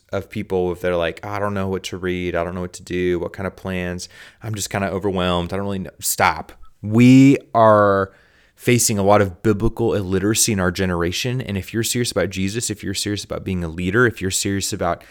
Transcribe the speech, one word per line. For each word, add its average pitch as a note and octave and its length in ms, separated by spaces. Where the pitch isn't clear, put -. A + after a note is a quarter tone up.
of G2 160
people F#2 420
if F2 80
they're F2+ 160
like, E2+ 300
"I G#2 140
don't G2+ 160
know G2 120
what F#2+ 180
to G2 120
read. F2+ 380
I E2+ 80
don't F2 100
know F#2 80
what F2+ 120
to - 100
do. F2+ 360
What F2 140
kind F#2+ 140
of F2+ 80
plans? F2+ 520
I'm A2 100
just G2+ 160
kinda G2 200
overwhelmed. F2+ 600
I F#2+ 60
don't G2+ 80
really G2 140
know." F2+ 100
Stop. - 540
We B2+ 560
are G#2 580
facing A#2+ 420
a G2 60
lot G#2 160
of F#2+ 220
biblical A2 520
illiteracy G2 600
in G2 80
our F2+ 100
generation. F#2 680
And G2 160
if F#2 160
you're A2+ 100
serious A#2+ 280
about F#2 180
Jesus, G2 400
if G#2 140
you're F#2+ 100
serious G2+ 300
about D#2 200
being F#2 200
a E2+ 40
leader, F2+ 380
if A2 160
you're F#2 100
serious G2 400
about F2 400